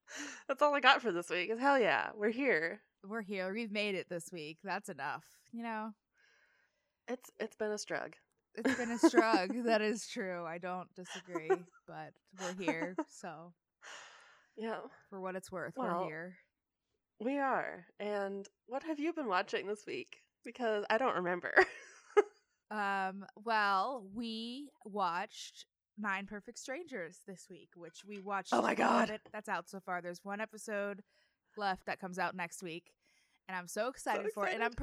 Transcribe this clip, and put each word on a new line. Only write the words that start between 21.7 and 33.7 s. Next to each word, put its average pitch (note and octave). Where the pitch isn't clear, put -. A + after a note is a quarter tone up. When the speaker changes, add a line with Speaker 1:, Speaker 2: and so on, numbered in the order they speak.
Speaker 2:
Um, G3
well, G#3+
we A#3
watched F#3+
Nine G3
Perfect G#3
Strangers C4
this F#3+
week, F3
which E3+
we G3+
watched G3
Speaker 1:
Oh B3
my A#3+
Speaker 2:
all -
of -
Speaker 1:
God. A#3+
Speaker 2:
it G#3+
that's G#3+
out F3
so G3
far. F3+
There's F3
one G3+
episode G#3
left G3
that F#3+
comes F3+
out F3
next F3+
week. E3+
And F#3
I'm F3+
so G#3+